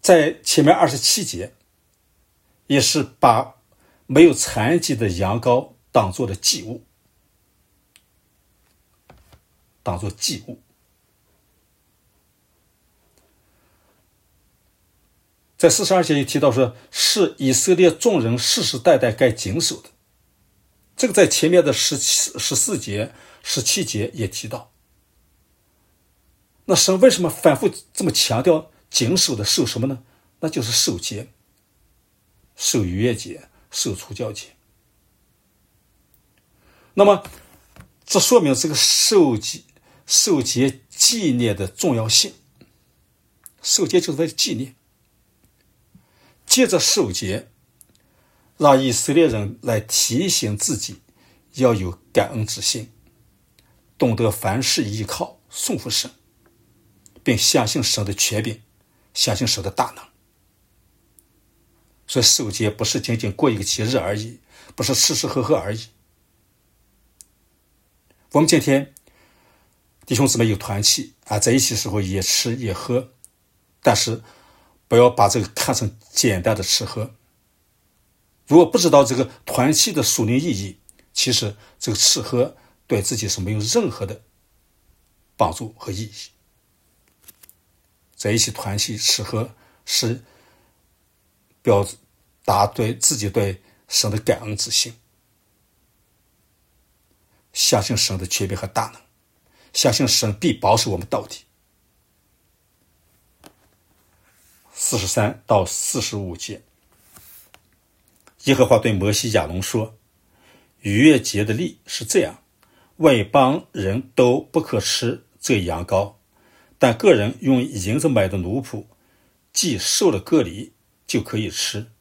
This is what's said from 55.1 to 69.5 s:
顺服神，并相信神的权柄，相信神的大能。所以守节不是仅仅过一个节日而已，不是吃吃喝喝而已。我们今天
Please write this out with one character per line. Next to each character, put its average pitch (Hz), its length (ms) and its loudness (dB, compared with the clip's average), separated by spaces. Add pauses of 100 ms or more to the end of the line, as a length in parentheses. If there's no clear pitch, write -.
顺 - 300 -6
服 - 100 -12
神， - 220 -4 (1120)
并 110 160 0
相 - 280 2
信 101 160 -4
神 - 220 -2
的 98 80 -6
权 104 300 -2
柄， 110 180 -8 (540)
相 - 200 -2
信 120 120 -2
神 101 180 -4
的 98 60 -4
大 - 260 -4
能。 - 80 -20 (2000)
所 - 140 -2
以 - 20 2
守 110 280 2
节 104 180 -2
不 110 160 -4
是 - 160 -4
仅 117 180 -4
仅 104 140 -4
过 143 160 2
一 110 80 0
个 98 80 -6
节 110 220 -4
日 123 100 -2
而 92 220 -2
已， 113 200 -12 (380)
不 165 60 -6
是 139 120 -2
吃 - 200 0
吃 131 120 -4
喝 127 160 -2
喝 135 120 2
而 98 200 -4
已。 113 120 -12 (2500)
我 - 80 6
们 165 60 4
今 254 140 4
天 139 320 0 (1120)